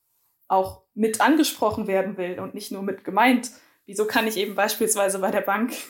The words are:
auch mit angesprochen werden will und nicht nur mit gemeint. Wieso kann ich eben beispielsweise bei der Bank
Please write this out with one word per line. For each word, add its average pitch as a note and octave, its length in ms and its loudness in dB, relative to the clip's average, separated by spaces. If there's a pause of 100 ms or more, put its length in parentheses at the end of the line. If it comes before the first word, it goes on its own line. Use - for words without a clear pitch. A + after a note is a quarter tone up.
(520)
auch F#3+ 320 0 (100)
mit A3 280 0
angesprochen A#3+ 680 2
werden F#3+ 300 0
will F3+ 220 -6
und F#3+ 140 -10
nicht G3+ 180 -12
nur G3 120 -8
mit G3 200 -6
gemeint. A3+ 480 2 (340)
Wieso G3+ 200 -2
kann A3 220 0
ich A3 100 -4
eben G3+ 180 -2
beispielsweise G3+ 640 0
bei F#3+ 120 0
der G3 100 0
Bank G#3 320 -2 (160)